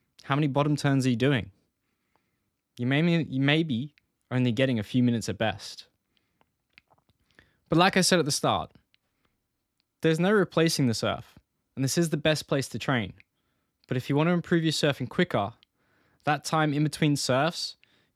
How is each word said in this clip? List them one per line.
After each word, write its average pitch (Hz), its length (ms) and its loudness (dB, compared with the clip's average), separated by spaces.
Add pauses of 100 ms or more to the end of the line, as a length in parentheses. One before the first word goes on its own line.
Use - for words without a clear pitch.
(240)
how 139 100 -2
many 151 120 0
bottom 143 300 0
turns 135 300 0
are - 20 4
you 120 80 2
doing? 127 360 0 (1200)
You 123 100 -4
may, 139 140 2 (220)
you 131 180 -4
may 147 220 2
be 139 320 -4 (360)
only 123 220 0
getting 127 260 0
a 104 40 -2
few 127 200 0
minutes 117 280 0
at - 80 -6
best. - 480 -6 (1800)
But 160 80 2
like 185 180 4
I 185 60 4
said 175 160 4
at 147 80 0
the 151 40 -4
start, 107 420 -2 (1300)
there's 160 180 2
no 190 120 2
replacing 165 540 2
the 117 60 2
surf, - 460 -4 (360)
and 131 80 -4
this 135 140 -2
is 170 140 0
the 165 80 -2
best 156 280 0
place 139 220 -2
to 117 100 -10
train. 113 360 -2 (720)
But 123 100 -4
if 127 140 -6
you 139 60 0
want 156 100 2
to 180 80 2
improve 165 300 0
your 156 80 0
surfing 143 360 -2
quicker, 120 460 -2 (680)
that 147 200 -2
time 151 300 0
in 151 100 0
between 147 320 0
surfs 139 600 -2 (400)